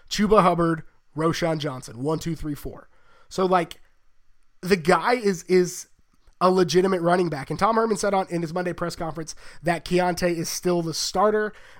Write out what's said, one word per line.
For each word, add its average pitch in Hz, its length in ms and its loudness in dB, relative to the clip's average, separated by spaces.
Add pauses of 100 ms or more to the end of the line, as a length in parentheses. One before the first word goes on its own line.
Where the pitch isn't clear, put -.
Chuba 208 320 4
Hubbard, 170 420 2 (320)
Roschon 160 440 0
Johnson. 131 440 -8
One, 156 160 -2
two, 165 160 -6
three, 151 200 -8
four. - 340 -14 (400)
So, 190 160 0
like, 180 340 0 (800)
the 190 140 2
guy 175 380 2
is, 202 300 0
is 180 440 2 (540)
a 180 80 6
legitimate 185 520 2
running 175 280 2
back. 139 200 -8
And 151 100 -6
Tom 220 160 2
Herman 220 220 2
said 202 160 -2
on, 190 160 0
in 170 120 -4
his 165 120 -6
Monday 180 200 -4
press 170 220 -6
conference 160 400 -8 (260)
that 165 240 -2
Keontae 180 500 2
is 165 140 -4
still 175 320 0
the 165 120 -6
starter, 214 600 0 (260)